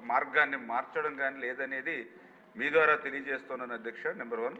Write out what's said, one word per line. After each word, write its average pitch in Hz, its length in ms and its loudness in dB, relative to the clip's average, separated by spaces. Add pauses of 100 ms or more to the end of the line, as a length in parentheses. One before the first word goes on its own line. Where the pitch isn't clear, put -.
మార్గాన్ని 139 540 4
మార్చడం 131 580 -2
కానీ 135 240 -2
లేదనేది 131 720 -4 (480)
మీ 135 120 0
ద్వారా 151 260 8
తెలియజేస్తున్నాను 135 800 -4
అధ్యక్ష. 113 340 -6
నెంబర్ 120 320 -4
వన్. 127 200 -2